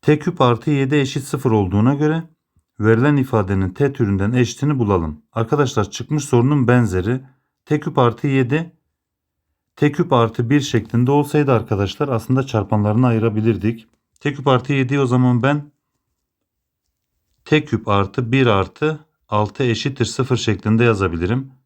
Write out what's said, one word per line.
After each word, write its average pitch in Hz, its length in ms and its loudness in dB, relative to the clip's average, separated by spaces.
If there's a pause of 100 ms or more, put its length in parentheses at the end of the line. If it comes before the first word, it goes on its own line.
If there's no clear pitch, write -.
T 151 120 4
küp 175 220 -4
artı 120 300 2
yedi 139 260 0
eşit 135 280 -2
sıfır 127 260 -2
olduğuna 107 440 2
göre 151 280 0 (580)
verilen 117 360 4
ifadenin 98 540 -2
T 139 220 -2
türünden 101 400 -2
eşitini 127 460 -2
bulalım. 90 440 -2 (100)
Arkadaşlar 113 580 -2
çıkmış 143 340 -6
sorunun 127 440 2
benzeri. 120 560 0 (400)
T 151 160 -2
küp 147 180 -4
artı 120 280 0
yedi, 139 500 -2 (1000)
T 147 160 0
küp 170 200 -2
artı 117 380 0
bir 143 100 2
şeklinde 120 500 0
olsaydı 143 420 2
arkadaşlar 104 560 -2
aslında 127 380 -2
çarpanlarını 107 600 0
ayırabilirdik. 113 800 -2 (320)
T 147 140 -6
küp 139 120 -6
artı 131 260 2
yediyi 139 280 0
o 135 60 0
zaman 123 360 2
ben 147 300 -2 (1700)
T 151 200 2
küp - 240 -4
artı 104 440 -2
bir 131 140 4
artı 117 600 0 (220)
altı 107 340 -2
eşittir 123 420 -2
sıfır 123 320 -2
şeklinde 110 480 0
yazabilirim. 98 680 0 (120)